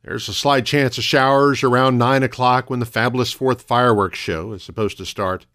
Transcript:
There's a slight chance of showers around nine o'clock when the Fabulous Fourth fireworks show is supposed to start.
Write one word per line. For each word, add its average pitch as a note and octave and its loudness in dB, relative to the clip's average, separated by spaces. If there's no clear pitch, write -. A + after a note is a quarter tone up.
There's A#2 -8
a G2 -8
slight C#3 0
chance C3+ 0
of A2+ -4
showers C#3 2
around B2+ 4
nine C3 2
o'clock B2+ 0
when B2+ -4
the A#2+ -2
Fabulous A#2+ -2
Fourth B2+ -2
fireworks A#2 2
show F2 -6
is F#2+ -14
supposed G2 -6
to F#2 -10
start. F#2 -6